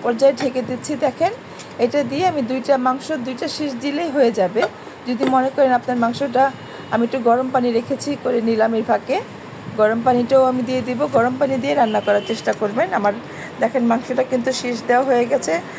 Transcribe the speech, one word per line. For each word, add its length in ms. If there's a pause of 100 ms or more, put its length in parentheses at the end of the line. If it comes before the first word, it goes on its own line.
পর্যায়ে 300
ঢেকে 280
দিচ্ছি। 340
দেখেন 360 (480)
এটা 240
দিয়ে 240
আমি 140
দুইটা 360
মাংস, 340
দুইটা 360
শিস 340
দিলেই 280
হয়ে 220
যাবে। 300 (460)
যদি 180
মনে 300
করেন 160
আপনার 260
মাংসটা 540 (400)
আমি 120
একটু 160
গরম 300
পানি 220
রেখেছি, 520
করে 180
নিলাম 320
এর 100
ফাঁকে। 380 (560)
গরম 280
পানিটাও 380
আমি 200
দিয়ে 180
দিব। 320
গরম 260
পানি 180
দিয়ে 180
রান্না 240
করার 280
চেষ্টা 260
করবেন। 400
আমার 200 (460)
দেখেন 240
মাংসটা 400
কিন্তু 280
শীষ 360
দেওয়া 160
হয়ে 220
গেছে। 340 (200)